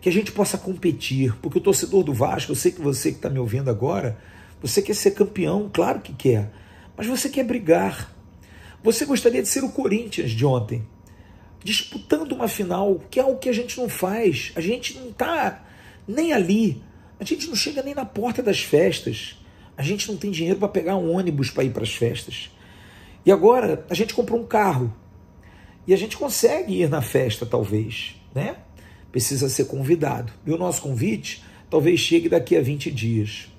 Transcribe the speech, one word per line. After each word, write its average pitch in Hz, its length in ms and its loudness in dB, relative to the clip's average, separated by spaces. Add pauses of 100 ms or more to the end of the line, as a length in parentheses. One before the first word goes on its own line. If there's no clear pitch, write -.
que - 80 2
a 175 40 2
gente 208 180 2
possa 196 260 0
competir, 135 840 0
porque 165 160 0
o - 20 2
torcedor 185 440 4
do 147 100 -2
Vasco, 139 380 0
eu 139 40 -2
sei 185 140 2
que - 100 -12
você 143 300 0
que 139 80 -8
tá - 100 -4
me 135 120 -2
ouvindo 123 280 -2
agora, 107 500 -2 (440)
você - 180 2
quer 208 140 0
ser 202 160 4
campeão, 196 640 0
claro - 260 0
que - 140 -14
quer, 113 400 2 (440)
mas 208 120 -6
você 262 200 -2
quer 269 140 -2
brigar. 190 720 0 (680)
Você 226 200 4
gostaria 254 380 2
de 202 60 -2
ser 269 160 0
o 220 80 -4
Corinthians 196 580 -2
de 113 160 0
ontem, 120 400 0 (800)
disputando 269 680 -2
uma 247 160 -4
final, 190 540 -2 (100)
que - 80 -4
é 262 60 4
o 262 120 2
que 262 120 -6
a 247 40 0
gente 240 260 -4
não 247 100 -4
faz, 190 680 -2
a 170 60 -6
gente 240 360 -4
não 262 140 -12
tá 269 540 -4 (420)
nem 302 260 0
ali, 202 480 2 (380)
a 208 60 -10
gente 311 240 -4
não 277 80 -6
chega 285 260 -2
nem 285 140 -6
na - 80 -6
porta 214 400 -4
das 202 160 0
festas, - 840 0 (320)
a 143 60 -4
gente 196 260 -2
não 214 80 -6
tem 202 140 -6
dinheiro 175 300 0
pra 202 80 2
pegar 185 280 0
um 175 140 0
ônibus 165 400 0
pra 143 140 0
ir 127 80 0
pras 107 200 -4
festas. - 600 -4 (680)
E - 80 8
agora 196 600 6
a - 20 -2
gente 196 220 0
comprou 226 260 0
um 226 60 -10
carro, 165 440 2 (960)
e 180 60 6
a 190 40 8
gente 214 200 -2
consegue 226 640 0
ir 170 80 4
na 143 140 0
festa, 120 420 0
talvez, 107 680 -4 (200)
né? 202 220 -4 (560)
Precisa 135 340 0
ser 131 200 0
convidado. 135 640 -2 (140)
E 151 60 -2
o 160 40 0
nosso 175 240 -2
convite 139 640 -4 (240)
talvez 156 320 4
chegue 165 300 2
daqui 170 260 2
a 160 60 4
vinte 139 280 -2
dias. 110 680 -2